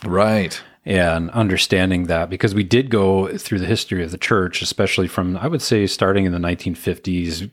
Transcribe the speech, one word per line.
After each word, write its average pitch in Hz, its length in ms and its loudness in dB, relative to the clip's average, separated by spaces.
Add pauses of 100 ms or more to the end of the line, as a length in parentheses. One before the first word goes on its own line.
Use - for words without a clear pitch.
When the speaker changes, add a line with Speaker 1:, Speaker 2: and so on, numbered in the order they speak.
Speaker 1:
Right. 98 560 2 (260)
Speaker 2:
And 85 460 2
understanding 92 760 2
that, 85 220 0
because 95 240 -2
we 104 100 2
did 120 260 2
go 98 480 2
through 98 220 -4
the 90 60 -2
history 92 380 -2
of 80 80 -6
the 90 60 -10
church, 92 440 0
especially - 460 0
from, 90 300 -2
I 87 100 -4
would 160 140 -2
say, 104 260 2
starting 98 380 2
in 92 80 0
the 87 60 -2
nineteen 87 360 -2
fifties, 87 640 -4 (120)